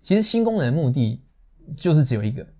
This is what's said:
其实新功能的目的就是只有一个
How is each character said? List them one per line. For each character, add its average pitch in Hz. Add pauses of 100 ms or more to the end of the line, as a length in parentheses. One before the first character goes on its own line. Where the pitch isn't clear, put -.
其 185
实 220
新 226
功 220
能 135
的 120
目 147
的 123 (560)
就 175
是 151
只 123
有 104
一 107
个 127 (120)